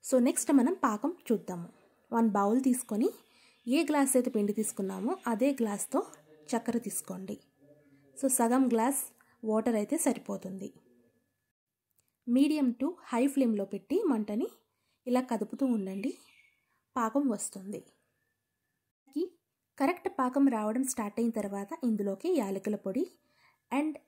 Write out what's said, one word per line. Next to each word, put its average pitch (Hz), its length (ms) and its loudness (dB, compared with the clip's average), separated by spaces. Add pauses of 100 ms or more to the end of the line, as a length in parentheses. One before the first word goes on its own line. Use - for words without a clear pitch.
So 262 80 4 (120)
నెక్స్ట్ - 220 -2 (100)
మనం 285 120 2 (140)
పాకం 220 240 -2 (180)
చూద్దాము. 180 400 -2 (460)
వన్ 226 200 4
బౌల్ 202 320 4
తీసుకొని 247 400 0 (680)
ఏ - 100 4
గ్లాస్ 285 300 2
అయితే 247 180 2
పిండి 208 240 0
తీసుకున్నామో 196 520 -4 (200)
అదే 233 180 2 (100)
గ్లాస్తో 214 400 -2 (520)
చక్కెర - 340 -2
తీసుకోండి. 190 500 -10 (840)
So 269 60 -2 (120)
సగం 247 340 4
గ్లాస్ 233 300 2 (480)
వాటర్ 226 300 2
అయితే 208 160 -2 (100)
సరిపోతుంది. 190 640 -4 (1700)
Medium 285 340 4 (100)
to 277 80 0 (220)
high 247 240 2
ఫ్లేమ్లో 220 400 2
పెట్టి 269 240 -4 (140)
మంటని 214 360 -2 (640)
ఇలా 254 120 4 (100)
కదుపుతూ 226 440 -2
ఉండండి, 196 360 -4 (880)
పాకం 233 240 0 (120)
వస్తుంది. 196 460 -10 (1400)
ఈ 381 40 0 (560)
కరెక్ట్ 349 280 0 (120)
పాకం 269 340 4
రావడం 220 380 -2
స్టార్ట్ 208 280 -4
అయిన 233 180 2
తర్వాత 202 300 -6 (200)
ఇందులోకి 202 420 0 (100)
యాలకుల 196 460 -2
పొడి 247 180 0 (760)
and 302 140 -2 (140)